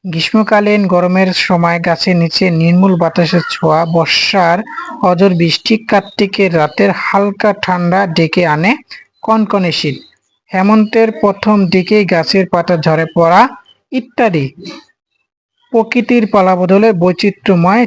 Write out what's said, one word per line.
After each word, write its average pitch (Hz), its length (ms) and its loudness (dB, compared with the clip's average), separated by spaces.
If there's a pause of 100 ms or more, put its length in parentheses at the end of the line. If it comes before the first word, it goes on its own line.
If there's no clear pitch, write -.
গ্রীষ্মকালীন 208 800 0
গরমের 180 460 0
সময় 170 460 -2
গাছের 175 360 -2
নিচে 170 360 0
নির্মল 175 480 2
বাতাসের 170 420 0 (100)
ছোঁয়া, 160 340 0
বর্ষার 170 760 0 (420)
অঝোর 180 340 2
বৃষ্টি, 170 420 -2
কার্তিকের 196 800 -2
রাতের 165 360 0
হালকা 202 640 -2
ঠান্ডা 185 540 -2
ডেকে 165 400 0
আনে 165 300 0 (440)
কনকনে 208 500 0
শীত, 143 260 -4 (560)
হেমন্তের 214 580 2
প্রথম 202 540 0
দিকেই 190 400 0
গাছের 180 460 0
পাতা 175 260 0
ঝরে 160 280 0 (100)
পড়া 175 320 4 (440)
ইত্যাদি 180 640 -2 (1160)
প্রকৃতির 226 600 0
পালা 185 240 2
বদলে 196 380 4
বৈচিত্র্যময় 185 920 0